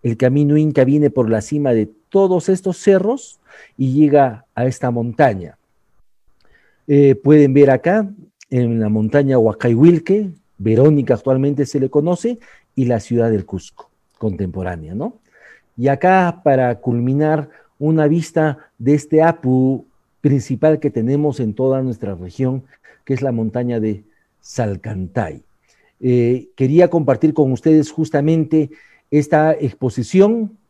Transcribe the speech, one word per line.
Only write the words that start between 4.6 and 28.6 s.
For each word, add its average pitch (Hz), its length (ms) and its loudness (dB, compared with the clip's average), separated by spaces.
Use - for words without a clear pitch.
esta 127 240 -4
montaña. 117 680 -2
Eh, 143 280 4
pueden 143 400 4
ver 139 160 6
acá, 190 360 0
en 117 300 0
la 107 100 -2
montaña 127 480 0
Huacayhuilque, 156 920 2
Verónica 123 560 2
actualmente 135 500 -2
se 135 160 -4
le 131 100 -2
conoce, 180 480 -2
y 131 80 -2
la 120 160 -2
ciudad 117 300 -2
del 101 160 -2
Cusco, - 440 -18
contemporánea, 90 760 -8
¿no? 175 200 -10
Y 127 120 -2
acá, 180 560 0
para 131 320 2
culminar, 135 720 -2
una 156 280 0
vista 156 720 -2
de 131 160 0
este 156 280 0
apu 131 600 0
principal 143 580 0
que 151 120 -4
tenemos 139 500 -2
en 107 140 -4
toda 131 280 -2
nuestra 104 320 -8
región, 127 500 -6
que 135 100 -4
es 113 80 -6
la 135 100 -2
montaña 117 480 -4
de 107 240 -6
Salcantay. 95 1000 -8
Eh, 123 540 -2
quería 156 340 2
compartir 147 460 0
con 135 180 0
ustedes 156 380 2
justamente 156 800 -2